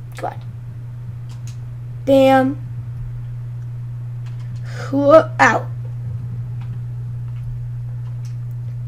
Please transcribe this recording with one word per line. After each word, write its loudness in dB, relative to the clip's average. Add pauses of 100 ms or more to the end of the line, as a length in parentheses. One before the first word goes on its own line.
(160)
Come -4
on. -8 (1600)
Bam. 8 (2250)
Whoop. 8 (100)
Ow. 6 (3250)